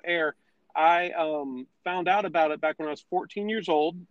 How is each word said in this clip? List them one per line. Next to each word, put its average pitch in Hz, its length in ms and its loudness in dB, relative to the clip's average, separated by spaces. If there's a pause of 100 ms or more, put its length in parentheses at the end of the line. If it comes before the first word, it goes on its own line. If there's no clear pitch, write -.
air, 165 300 0 (420)
I, 175 340 4
um, 143 560 -4 (180)
found 180 240 -2
out 202 160 4
about 160 260 2
it 151 100 -4
back 156 180 -2
when 156 100 -6
I - 20 -4
was 147 180 -10
fourteen 185 400 -4
years 220 200 -4
old, 160 280 2 (140)